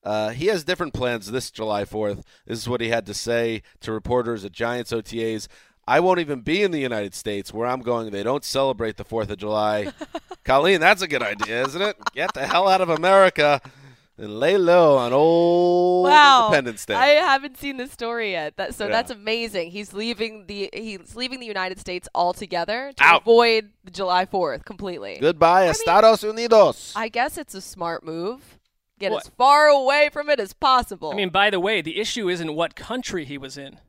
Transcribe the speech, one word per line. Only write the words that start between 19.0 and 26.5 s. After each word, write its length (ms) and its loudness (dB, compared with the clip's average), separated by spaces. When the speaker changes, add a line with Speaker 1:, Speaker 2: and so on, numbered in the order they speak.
Speaker 2:
amazing. 600 -6
He's 220 -14
leaving 540 -8
the, 260 -8
he's 420 -14
leaving 240 -10
the 80 -16
United 320 -8
States 340 -12
altogether 840 -4
to 60 6
Speaker 1:
Out. 180 6
Speaker 2:
avoid 480 4
the 80 -20
July 340 -2
fourth 400 -4
completely. 560 -12
Speaker 1:
Goodbye, 400 4
Speaker 2:
I 40 4
mean, 60 2
Speaker 1:
Estados 520 4
Unidos. 720 2